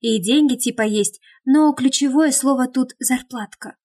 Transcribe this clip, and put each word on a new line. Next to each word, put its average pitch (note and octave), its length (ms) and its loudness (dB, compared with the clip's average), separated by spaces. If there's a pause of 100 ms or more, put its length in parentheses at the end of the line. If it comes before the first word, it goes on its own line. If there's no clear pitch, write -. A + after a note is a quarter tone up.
и A3+ 180 0
деньги B3+ 380 2
типа A#3 260 -4
есть, G#3 380 -2 (240)
но D4 300 4
ключевое C4+ 560 0
слово C4 360 0
тут — B3+ 320 -2
зарплатка. A#3+ 880 -8